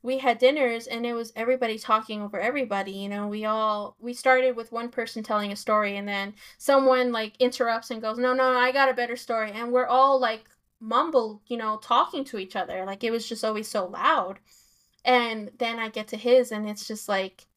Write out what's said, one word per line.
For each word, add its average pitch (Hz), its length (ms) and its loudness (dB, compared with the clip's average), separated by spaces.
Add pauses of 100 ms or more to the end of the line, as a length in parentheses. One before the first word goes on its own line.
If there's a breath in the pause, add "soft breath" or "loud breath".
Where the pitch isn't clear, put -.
we 254 160 -2
had 240 200 2
dinners 254 480 4
and 233 180 -6
it 240 80 -2
was 233 220 -6
everybody 233 440 0
talking 220 440 0
over 202 160 -8
everybody, 208 540 -2
you 196 160 -8
know? 208 180 -4
We 214 180 -6
all, 214 540 -2
we 240 140 -8
started 254 440 4
with 226 160 -10
one 233 180 -6
person 226 320 -6
telling 208 300 -2
a - 40 -8
story, 208 400 0
and 202 120 -8
then 202 260 -4 (240 loud breath)
someone, 262 540 4
like, 220 260 -4
interrupts 233 520 0
and 220 100 -8
goes, 220 180 -4
"No, 254 140 2
no, 262 200 2
no, 254 60 2
I 254 140 4
got 269 160 4
a 247 60 0
better 240 220 -4
story." 220 360 -4
And 233 200 -6
we're 254 140 2
all, 262 320 6
like, 226 300 -2 (320)
mumble, 233 680 0
you 240 100 -6
know, 214 220 -4
talking 269 460 0
to 220 140 -10
each 190 180 -10
other. 185 280 -4
Like, 196 200 -8
it 226 60 0
was 226 180 -4
just 220 160 -6
always 214 240 -4
so 190 180 -2
loud. 190 520 0 (640 soft breath)
And 233 540 2
then 233 200 -2
I 220 100 -4
get 214 200 -8
to 214 80 -8
his, 240 360 4
and 214 160 -4
it's 208 180 -10
just 214 220 -10
like 190 480 -4